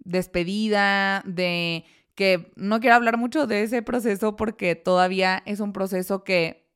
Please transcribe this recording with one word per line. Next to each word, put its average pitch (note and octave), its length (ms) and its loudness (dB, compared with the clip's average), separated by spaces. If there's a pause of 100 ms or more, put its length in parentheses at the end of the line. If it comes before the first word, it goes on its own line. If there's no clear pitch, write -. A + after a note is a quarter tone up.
despedida, G3 1200 0
de F3 600 -4 (300)
que F#3 420 0
no G#3 240 -2
quiero A#3+ 160 6
hablar A#3 200 2
mucho B3 300 -2
de G#3+ 160 -2
ese A3+ 200 -2
proceso A3 540 -2
porque G#3 380 -2
todavía F#3 720 2
es G#3 140 -6
un G#3 120 -4
proceso F#3+ 520 -4
que E3+ 520 -2